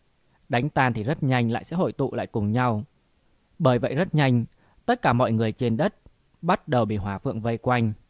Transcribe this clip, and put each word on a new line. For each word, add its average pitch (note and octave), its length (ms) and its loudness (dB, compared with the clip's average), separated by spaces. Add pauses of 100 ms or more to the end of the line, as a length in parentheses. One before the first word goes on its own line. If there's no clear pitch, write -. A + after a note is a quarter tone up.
(500)
Đánh C3 200 0
tan B2+ 240 2
thì A2 100 -6
rất C3+ 200 -4
nhanh B2 280 2
lại A#2 120 -4
sẽ - 120 -10
hội E3+ 160 0
tụ C3+ 220 -4
lại A2 140 -4
cùng G#2 240 -2
nhau. A#2 320 0 (760)
Bởi B2+ 200 4
vậy B2+ 160 -2
rất F3+ 200 -2
nhanh, B2+ 300 2 (400)
tất A#3+ 160 0
cả C3 120 2
mọi A#2+ 180 2
người A2 200 0
trên A2+ 260 -2
đất F3 180 -2 (460)
bắt F3 260 -2
đầu B2 180 2
bị G#2+ 100 -2
hỏa G2+ 220 -4
phượng A2+ 240 -6
vây A#2 160 -4
quanh. A#2 360 0 (160)